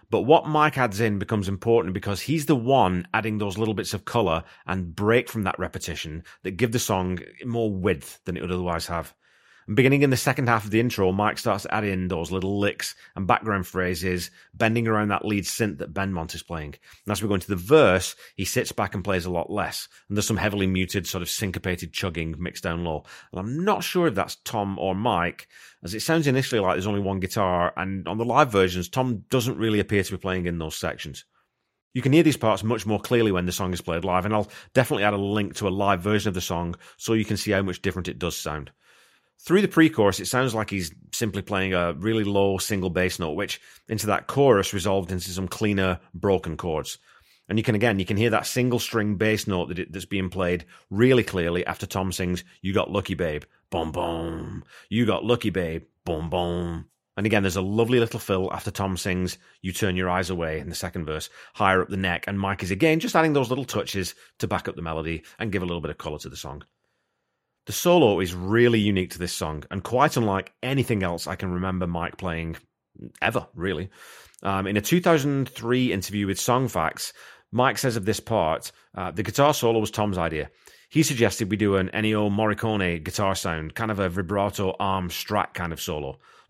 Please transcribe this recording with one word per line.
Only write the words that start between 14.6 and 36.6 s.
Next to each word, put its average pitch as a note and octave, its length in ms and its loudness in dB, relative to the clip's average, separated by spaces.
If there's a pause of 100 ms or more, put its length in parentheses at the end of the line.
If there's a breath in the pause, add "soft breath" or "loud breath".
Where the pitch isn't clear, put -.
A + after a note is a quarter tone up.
around G#2+ 220 2
that G2+ 160 -2
lead G2+ 200 0
synth G2+ 340 -2
that - 160 -8
Benmont F#2+ 400 -4
is E2+ 80 -12
playing. D2+ 320 -8 (320 loud breath)
And G#2 60 -2
as G2 100 -2
we A2 60 -2
go G2+ 60 2
into F2+ 140 -2
the G2+ 80 -2
verse, F#2+ 580 6 (220 loud breath)
he G2 80 -4
sits - 280 -2
back G#2 220 -2
and G2+ 80 -4
plays F#2 220 0
a F#2 60 -4
lot E2+ 200 -2
less. F#2 380 -6 (180 soft breath)
And G2+ 120 -2
there's G2+ 80 0
some A2+ 100 0
heavily G2+ 300 0
muted, F#2 400 -2
sort F#2 160 -6
of E2+ 80 -8
syncopated F2+ 640 -4
chugging E2 440 -4
mixed - 240 -8
down E2+ 220 -4
low. D#2 200 -4 (280 loud breath)
And F#2+ 80 -8
I'm B2+ 240 -6
not G3 180 0
sure F3 240 0
if B2+ 80 0
that's F2+ 300 -4
Tom G2 340 -4
or F#2 160 0
Mike, F#2+ 540 -2 (340 loud breath)
as F2 120 -10
it G#2+ 80 -8
sounds E3 240 2
initially C3 340 2
like F#2 140 4
there's F#2 120 0
only G2+ 140 0
one G2 200 -2
guitar, F2+ 540 0
and F#2+ 320 -4
on G2 120 -4
the A#2 80 0
live B2 260 4
versions, F2+ 380 2
Tom B2+ 400 -2
doesn't A2+ 260 0
really G#2+ 240 2
appear G2 220 2
to - 100 -4
be F#2 60 -8
playing F#2 260 -2
in F2 140 -2
those D#2+ 180 -6
sections. C#2+ 480 -8 (720)
You B2+ 80 -2
can C3+ 100 4
hear E3 100 8
these D#3 140 6
parts G2+ 280 0
much A2 200 0
more G#2 160 0
clearly A2 320 4
when F2 140 2
the F2+ 60 -2
song F2+ 200 -2
is F2 80 -4
played E2+ 240 -4
live, F#2 220 2
and G#2+ 80 0
I'll G#2 160 0 (240 loud breath)
definitely B2 300 2
add G#2 100 4
a - 20 0
link G2+ 380 0
to G#2 140 0
a - 20 2
live G2 320 2
version G#2 260 2
of F#2+ 60 -4
the F2 80 -4
song E2+ 320 -2 (240 loud breath)